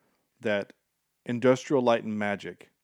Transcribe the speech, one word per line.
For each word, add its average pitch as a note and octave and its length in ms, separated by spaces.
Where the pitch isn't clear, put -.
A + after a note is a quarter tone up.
that G#2 320
Industrial B2+ 560
Light A#2 220
and G#2+ 160
Magic G2+ 520